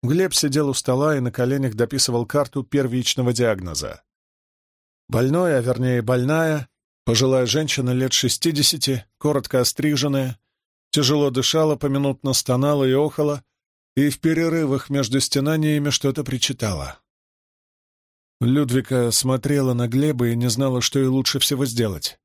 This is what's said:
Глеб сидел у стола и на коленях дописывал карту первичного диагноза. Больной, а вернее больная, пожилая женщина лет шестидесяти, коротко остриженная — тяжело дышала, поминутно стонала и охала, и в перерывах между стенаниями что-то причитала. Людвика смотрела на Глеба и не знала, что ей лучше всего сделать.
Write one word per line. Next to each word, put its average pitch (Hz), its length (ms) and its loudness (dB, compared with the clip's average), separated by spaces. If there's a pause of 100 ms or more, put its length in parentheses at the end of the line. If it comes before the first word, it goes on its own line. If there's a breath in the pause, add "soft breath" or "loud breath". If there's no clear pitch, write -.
Глеб 170 320 0
сидел 147 360 2
у 135 40 -2
стола 139 440 0
и - 20 0
на 123 120 -2
коленях 127 440 -2
дописывал 120 500 0
карту 143 380 -2
первичного 127 720 0
диагноза. 98 680 -2 (1040)
Больной, 143 480 2
а 123 40 2
вернее 127 400 0
больная, 135 680 0 (360)
пожилая 127 400 2
женщина 127 460 -2
лет 127 220 0
шестидесяти, 139 920 0 (120)
коротко 139 440 0
остриженная — 139 760 -2 (520)
тяжело 143 380 2
дышала, 151 460 0
поминутно 139 580 -2
стонала 139 500 0
и 131 100 4
охала, 147 500 0 (520)
и 143 140 4
в - 100 -6
перерывах 160 680 0
между 135 300 0
стенаниями 147 720 0
что-то 139 320 -2
причитала. 110 760 -4 (1400)
Людвика 127 680 2
смотрела 131 640 0
на 120 140 0
Глеба 127 400 0
и 117 80 0
не 120 140 0
знала, 127 320 0
что - 180 0
ей 131 80 2
лучше 131 320 0
всего 139 260 0
сделать. 117 600 -4